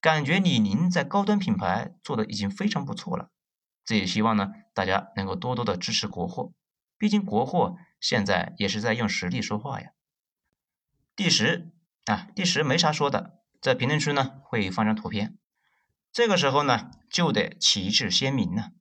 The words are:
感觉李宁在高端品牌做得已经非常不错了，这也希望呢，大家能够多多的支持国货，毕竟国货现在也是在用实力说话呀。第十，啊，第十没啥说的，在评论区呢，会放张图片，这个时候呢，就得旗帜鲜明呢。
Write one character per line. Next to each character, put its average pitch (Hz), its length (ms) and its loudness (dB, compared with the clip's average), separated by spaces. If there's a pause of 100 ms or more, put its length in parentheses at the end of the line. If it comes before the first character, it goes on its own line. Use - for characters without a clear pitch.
感 156 240 2
觉 170 160 2
李 160 180 4
宁 107 300 2
在 175 160 2
高 202 180 0
端 208 160 2
品 185 160 0
牌 101 480 -2
做 139 140 -6
得 110 80 0
已 107 100 -10
经 104 160 -2
非 196 160 -4
常 147 180 -2
不 139 100 -8
错 - 220 -8
了， - 140 -10 (540)
这 113 120 -2
也 95 100 0
希 92 160 0
望 110 140 4
呢， 98 140 0 (240)
大 98 100 0
家 95 300 0
能 98 120 -2
够 95 100 -4
多 123 180 -4
多 120 100 -2
的 98 120 0
支 90 160 -6
持 107 160 -2
国 87 180 -6
货， - 260 -8 (460)
毕 208 100 0
竟 208 160 2
国 131 220 0
货 104 300 0 (240)
现 104 260 0
在 90 300 0
也 101 100 -2
是 104 140 -2
在 110 140 0
用 113 140 -2
实 90 200 -4
力 90 120 -2
说 104 180 -4
话 123 220 -8
呀。 - 100 -18 (1200)
第 190 140 0
十， 165 420 2 (360)
啊， - 280 -2
第 190 120 -4
十 156 180 2
没 139 140 2
啥 170 120 4
说 147 200 0
的， - 320 -4 (180)
在 131 140 4
评 120 120 -2
论 151 140 2
区 147 140 0
呢， 135 280 0
会 101 280 -2
放 107 160 0
张 107 100 2
图 - 140 -8
片， 107 260 -4 (720)
这 240 160 2
个 196 120 4
时 139 100 4
候 139 140 4
呢， 123 280 2 (200)
就 170 200 2
得 107 300 0
旗 95 300 2
帜 107 200 0
鲜 131 220 0
明 95 220 0
呢。 107 160 -4 (100)